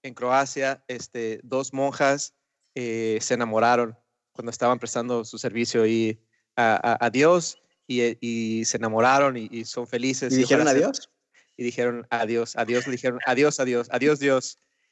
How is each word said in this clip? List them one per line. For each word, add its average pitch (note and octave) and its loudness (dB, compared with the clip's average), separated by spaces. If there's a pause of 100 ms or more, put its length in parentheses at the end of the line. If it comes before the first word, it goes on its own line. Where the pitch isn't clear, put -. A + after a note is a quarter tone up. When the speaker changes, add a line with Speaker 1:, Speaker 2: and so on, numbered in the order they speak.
Speaker 1:
En C3 -12
Croacia, C3+ 0
este, A2+ -8
dos C3 -4
monjas, C#3 0 (400)
eh, A2+ -2
se - -2
enamoraron A#2 2 (360)
cuando A#2+ -10
estaban B2 0
prestando A#2 -4
su G#2+ -14
servicio A2+ -2
ahí A2 2 (340)
a, A2+ 4
a, A#2 0
a A#2 2
Dios D#3+ 2 (300)
y, A#2+ 0
y A2+ -2
se A2+ -4
enamoraron B2 2
y, A2 -10
y A2+ -10
son B2 -10
felices. B2+ -2
Speaker 2:
¿Y B2+ 4
Speaker 1:
Y - 6
ojalá C#3+ 4
Speaker 2:
dijeron - 4
Speaker 1:
se C#3+ 4 (280)
Speaker 2:
adiós? - -20 (480)
Speaker 1:
Y B2 -10
dijeron A#2+ -4
adiós, A#2 -2
adiós, A#2+ -2
le C3+ -4
dijeron B2 -2
adiós, C#3+ 2
adiós, B2 0
adiós, C3+ 2
Dios, C3+ 0 (340)